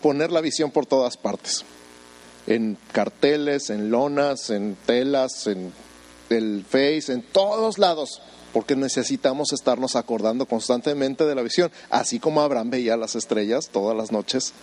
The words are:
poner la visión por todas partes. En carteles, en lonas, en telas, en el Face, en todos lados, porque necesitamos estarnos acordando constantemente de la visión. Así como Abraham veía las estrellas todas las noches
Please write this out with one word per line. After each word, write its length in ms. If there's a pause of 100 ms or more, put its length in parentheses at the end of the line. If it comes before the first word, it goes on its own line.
poner 280
la 120
visión 280
por 140
todas 320
partes. 480 (840)
En 300 (160)
carteles, 800
en 200
lonas, 600
en 340
telas, 640
en 260 (560)
el 400
Face, 440
en 100
todos 560
lados, 420 (320)
porque 220
necesitamos 800
estarnos 420
acordando 520
constantemente 760
de 120
la 60
visión. 280 (180)
Así 300
como 220
Abraham 300
veía 260
las 180
estrellas 580
todas 240
las 140
noches 420 (100)